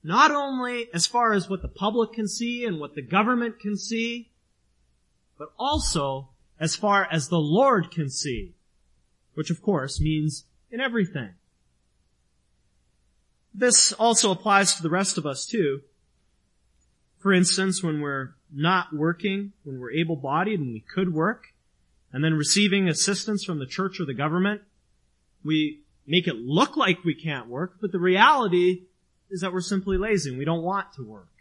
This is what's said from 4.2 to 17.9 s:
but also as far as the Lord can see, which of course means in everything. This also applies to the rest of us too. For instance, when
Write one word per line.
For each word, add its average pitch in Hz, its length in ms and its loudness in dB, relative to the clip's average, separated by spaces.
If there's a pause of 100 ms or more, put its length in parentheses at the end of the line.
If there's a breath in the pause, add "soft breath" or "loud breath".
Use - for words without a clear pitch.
but 151 200 -14
also 143 720 -2 (300)
as 160 160 -2
far 196 340 2
as 156 200 -4
the 175 100 2
Lord 185 520 4
can 147 180 -4
see, 120 460 -6 (800)
which 156 160 -6
of 165 100 -4
course 143 400 -2
means 156 440 -2 (240)
in 240 120 -8
everything. 190 480 -2 (2250)
This 226 400 4
also 220 380 4
applies 196 440 4
to 160 80 -12
the 160 60 0
rest 190 280 0
of 151 80 -6
us 135 200 -6
too. 147 360 0 (1400)
For 196 140 4
instance, 185 500 2
when 151 180 -2